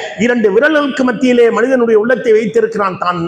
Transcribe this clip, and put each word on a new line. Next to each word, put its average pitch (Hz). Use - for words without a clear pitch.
இரண்டு 226
விரல்களுக்கு 285
மத்தியிலே 247
மனிதனுடைய 233
உள்ளத்தை 240
வைத்திருக்கிறான், 214
தான் 175